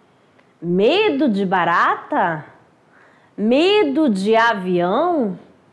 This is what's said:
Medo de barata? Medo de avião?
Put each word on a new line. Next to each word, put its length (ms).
Medo 680
de 160
barata? 1000
Medo 720
de 260
avião? 1040